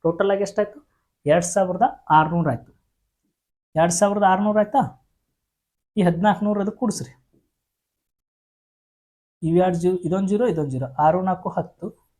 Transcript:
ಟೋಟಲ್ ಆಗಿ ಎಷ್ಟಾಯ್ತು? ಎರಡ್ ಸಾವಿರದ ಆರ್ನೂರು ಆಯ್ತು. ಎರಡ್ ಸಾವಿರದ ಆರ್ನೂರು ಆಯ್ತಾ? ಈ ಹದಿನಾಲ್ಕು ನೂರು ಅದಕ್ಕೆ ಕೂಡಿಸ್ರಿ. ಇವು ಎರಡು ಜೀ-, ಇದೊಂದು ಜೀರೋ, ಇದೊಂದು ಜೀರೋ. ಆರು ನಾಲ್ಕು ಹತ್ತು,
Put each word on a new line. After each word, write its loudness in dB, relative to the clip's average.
ಟೋಟಲ್ 0
ಆಗಿ 0
ಎಷ್ಟಾಯ್ತು? -6
ಎರಡ್ 4
ಸಾವಿರದ -2
ಆರ್ನೂರು 2
ಆಯ್ತು. -8
ಎರಡ್ 2
ಸಾವಿರದ 0
ಆರ್ನೂರು 2
ಆಯ್ತಾ? -2
ಈ 2
ಹದಿನಾಲ್ಕು 2
ನೂರು 0
ಅದಕ್ಕೆ -6
ಕೂಡಿಸ್ರಿ. -6
ಇವು 2
ಎರಡು 2
ಜೀ-, 0
ಇದೊಂದು -2
ಜೀರೋ, 0
ಇದೊಂದು -2
ಜೀರೋ. -6
ಆರು 0
ನಾಲ್ಕು -4
ಹತ್ತು, -10